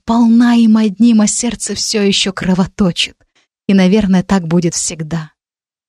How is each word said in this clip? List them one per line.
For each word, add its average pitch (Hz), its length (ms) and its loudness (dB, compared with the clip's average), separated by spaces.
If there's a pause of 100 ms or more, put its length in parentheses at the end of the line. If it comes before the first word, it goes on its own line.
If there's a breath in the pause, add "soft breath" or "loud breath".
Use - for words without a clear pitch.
полна 233 500 2
им 226 220 4
одним, 220 440 2
а 214 60 2
сердце 214 480 -6
всё - 280 -4
ещё 196 300 -2
кровоточит. 180 840 -2 (520)
И, 196 60 2
наверное, 190 480 2
так 180 240 -2
будет 170 280 0
всегда. 160 580 -8 (560)